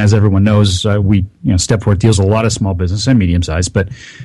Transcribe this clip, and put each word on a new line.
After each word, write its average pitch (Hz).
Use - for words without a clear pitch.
as 104
everyone 101
knows, 104
uh, 104
we, 101
you -
know, 92
Stepforth 101
deals 110
with 95
a 98
lot 110
of 110
small 98
business 92
and 127
medium 90
size, 87
but, -